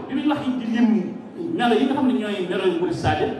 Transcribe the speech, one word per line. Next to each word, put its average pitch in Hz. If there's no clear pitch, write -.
bi -
muy 302
wax -
di 214
lim 220
melo 240
yi 262
nga 269
xam 269
ne 214
ñooy 208
melo 190
yu 170
murid 156
saadiq 156